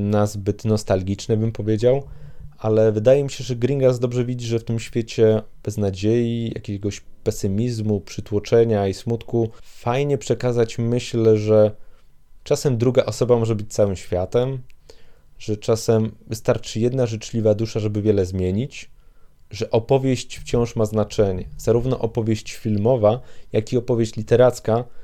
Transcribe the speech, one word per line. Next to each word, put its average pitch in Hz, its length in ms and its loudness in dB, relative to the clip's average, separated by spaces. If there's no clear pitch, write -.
nazbyt 104 640 0
nostalgiczne, 101 720 0
bym 110 160 0
powiedział, 113 500 2
ale 110 340 4
wydaje 127 320 4
mi 135 60 -6
się, - 140 -10
że 120 120 -4
Greengrass 127 420 2
dobrze 120 260 -2
widzi, 123 220 -6
że 113 120 0
w 113 60 -12
tym 113 140 -2
świecie 110 640 2
beznadziei, 110 920 0
jakiegoś 101 480 -6
pesymizmu, 107 760 -2
przytłoczenia 104 880 2
i 95 60 -2
smutku 117 560 -4
fajnie 139 560 -2
przekazać 120 600 0
myśl, 117 580 2
że 107 340 4
czasem 139 340 0
druga 123 260 4
osoba 117 340 2
może 113 160 0
być 101 180 -6
całym 101 240 2
światem, 120 640 -2
że 104 180 -6
czasem 110 560 0
wystarczy - 540 -2
jedna 123 260 0
życzliwa 110 480 0
dusza, 110 260 -4
żeby 104 220 -2
wiele 101 240 4
zmienić, 95 640 -4
że 101 200 -8
opowieść 131 680 0
wciąż - 380 -2
ma 110 80 2
znaczenie. 104 640 0
Zarówno 120 400 0
opowieść 110 560 -2
filmowa, 110 640 2
jak 110 200 -2
i 123 40 2
opowieść 117 400 0
literacka 120 680 2